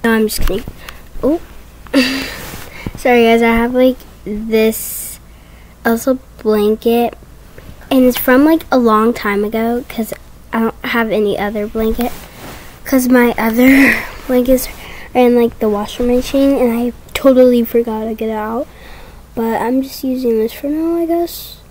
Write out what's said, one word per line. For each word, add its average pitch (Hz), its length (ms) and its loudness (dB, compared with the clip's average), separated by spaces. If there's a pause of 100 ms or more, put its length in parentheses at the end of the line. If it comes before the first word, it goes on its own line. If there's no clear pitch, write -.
No, 226 80 2
I'm 220 160 2
just - 140 -4
kidding. 196 220 0 (600)
Oh. 320 180 0 (500)
<laughs> - 1040 -6
Sorry, 240 260 2
guys, 226 180 4
I 233 140 2
have, 233 180 0
like, 254 240 2 (280)
this 220 920 -4 (640)
also 233 360 0 (240)
blanket. 220 760 0 (720)
And 262 160 4
it's 247 120 2
from, 262 280 4
like, 320 260 2
a 269 60 2
long 226 340 4
time 208 320 -4
ago, 226 460 -2
'cause - 240 -6 (400)
I 226 60 -2
don't 226 260 -4
have 233 240 -2
any 202 260 0
other 208 300 -4
blanket. 220 460 -2 (760)
'Cause 254 220 0
my 240 320 4
other 254 560 4 (220)
<laughs> - 100 -14
blankets 254 400 2 (480)
are 254 40 4
in, 240 160 6
like, 233 220 2
the 220 100 -2
washing 208 380 -2
machine, 269 520 2
and 233 200 0
I 240 160 -2 (220)
totally 254 480 6
forgot 226 420 -2
to 226 80 -6
get 220 160 -6
it 220 40 -4
out. 220 340 -6 (680)
But 226 300 -2
I'm 254 180 0
just 269 220 -10
using 254 340 0
this 220 160 -2
for - 140 -10
now, 320 280 -2
I 339 120 -2
guess. 339 500 -4 (120)